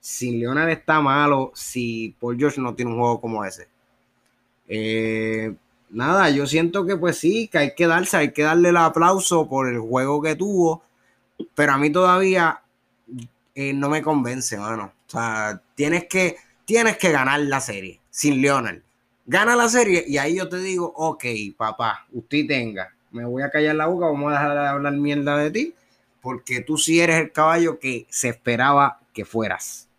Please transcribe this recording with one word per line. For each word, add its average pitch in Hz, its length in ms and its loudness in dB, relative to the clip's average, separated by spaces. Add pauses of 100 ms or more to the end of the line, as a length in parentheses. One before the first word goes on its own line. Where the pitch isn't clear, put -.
sin 120 380 -6
Leonard 135 320 0
está 156 300 0
malo 139 540 2
si 117 680 -6
Paul 120 180 -4
George 139 220 0
no 120 140 -4
tiene 120 180 -4
un 113 60 -4
juego 120 220 0
como 110 240 -6
ese. - 240 -12 (1000)
Eh, 110 880 -4 (360)
nada, 156 400 2
yo 143 160 0
siento 170 400 0
que, 190 100 -2
pues, 160 220 -2
sí, 214 300 0
que 180 100 -2
hay 143 160 0
que 175 120 2
darse, 180 300 2
hay 147 160 2
que 147 100 -2
darle 170 260 4
el 175 80 4
aplauso 170 720 4
por 131 200 0
el 120 120 -4
juego 131 420 0
que 156 140 0
tuvo, 175 460 0 (720)
pero 147 180 4
a 135 60 4
mí 147 120 2
todavía, 185 680 2 (920)
eh, 139 180 -6
no 139 160 -2
me 151 140 0
convence, 127 540 -2
mano. 104 360 -8 (140)
O - 40 -20
sea, 110 500 -4 (140)
tienes 165 300 -2
que, 180 320 -2 (280)
tienes 226 340 2
que 185 120 2
ganar 139 300 2
la 139 200 0
serie 98 400 -10 (100)
sin 143 320 2
Leonard. 127 380 0 (500)
Gana 208 260 4
la 233 120 4
serie 220 380 4
y 143 100 -2
ahí 151 220 0
yo 185 100 -6
te 175 80 -8
digo, 180 400 -4
"Ok, 160 260 -4 (320)
papá, 110 580 -4
usted 143 340 -2
tenga. 113 480 -4 (160)
Me 120 160 -10
voy 123 160 -6
a 139 80 -4
callar 151 260 0
la 156 100 0
boca, 175 200 0
vamos 147 240 0
a - 20 0
dejar 143 200 0
de 143 140 0
hablar 143 280 -2
mierda 143 420 0
de 147 140 0
ti, 254 240 -4 (480)
porque 123 400 -8
tú 151 160 -4
sí 160 200 2
eres 165 180 4
el 160 140 0
caballo 160 480 2
que 127 300 -8
se - 220 -4
esperaba 131 680 2 (120)
que 101 140 -10
fueras." - 600 -6 (120)